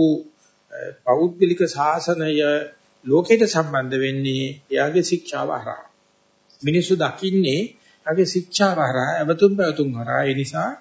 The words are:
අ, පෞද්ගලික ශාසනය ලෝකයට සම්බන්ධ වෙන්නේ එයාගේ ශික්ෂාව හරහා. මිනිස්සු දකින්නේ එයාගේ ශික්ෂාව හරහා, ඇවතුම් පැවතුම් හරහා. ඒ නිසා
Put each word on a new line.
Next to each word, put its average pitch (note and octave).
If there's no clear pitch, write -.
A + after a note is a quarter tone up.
අ, -
පෞද්ගලික F3
ශාසනය D#3
ලෝකයට F3
සම්බන්ධ C#3+
වෙන්නේ C3+
එයාගේ D3
ශික්ෂාව C#3+
හරහා. A#2
මිනිස්සු E3+
දකින්නේ E3
එයාගේ E3+
ශික්ෂාව F3+
හරහා, C3
ඇවතුම් E3
පැවතුම් D#3
හරහා. A#2+
ඒ C3+
නිසා D#3+